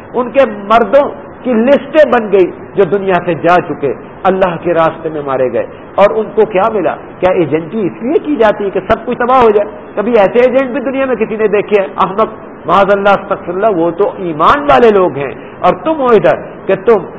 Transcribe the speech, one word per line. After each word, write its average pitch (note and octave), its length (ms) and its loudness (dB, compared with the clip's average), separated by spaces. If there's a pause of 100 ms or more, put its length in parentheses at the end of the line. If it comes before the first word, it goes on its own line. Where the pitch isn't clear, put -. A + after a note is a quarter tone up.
(140)
ان A#3+ 180 -4
کے C4 200 2
مردوں G#3+ 580 2 (340)
کی B3+ 100 -2
لسٹیں B3+ 680 2
بن G#3+ 120 -6
گئی F3+ 200 4 (240)
جو F#3 220 2
دنیا F#3+ 160 -2 (120)
سے F3 80 -2
جا E3 220 2
چکے، C#3+ 380 -2 (300)
اللہ F#3+ 400 0
کے E3+ 100 0
راستے D#3+ 360 -2
میں D#3 120 -8
مارے C3 320 -2
گئے۔ A2 100 0 (320)
اور G#3 200 4
ان A3 100 -2
کو G#3 200 0
کیا G3+ 280 0
ملا؟ D#3 220 -2
کیا - 380 -2
ایجنٹی E3 460 -2
اس F#3+ 240 -4
لیے D4+ 220 -2
کی D4+ 100 -2
جاتی G#3 300 2
ہے G3 40 -2
کہ F#3+ 100 -4
سب A3 260 -2
کچھ A#3+ 120 -4
تباہ B3 260 2
ہو A3+ 60 6
جائے؟ G#3 220 2 (240)
کبھی G#3+ 160 -4
ایسے A#3 400 4
ایجنٹ B3+ 200 0
بھی C4 200 -4
دنیا C4+ 140 -2
میں B3+ 100 -2
کسی G#3+ 200 -4
نے G#3+ 120 0
دیکھے G3+ 340 0
ہیں؟ F#3+ 80 -4 (160)
احمق، G3+ 220 -2 (380)
معاذ F#3 280 2
اللہ، G3+ 160 2
استغفر F#3+ 400 -2
اللہ، G3 280 0
وہ E3+ 140 0
تو F#3 260 0
ایمان F#3 460 0
والے B3+ 340 4
لوگ E3+ 200 2
ہیں، C#3 180 -6 (240)
اور - 240 0
تم D#4 160 -2
ہو C4 60 -2
ادھر G3+ 320 4 (280)
کہ G3 80 0
تم G3 300 2 (160)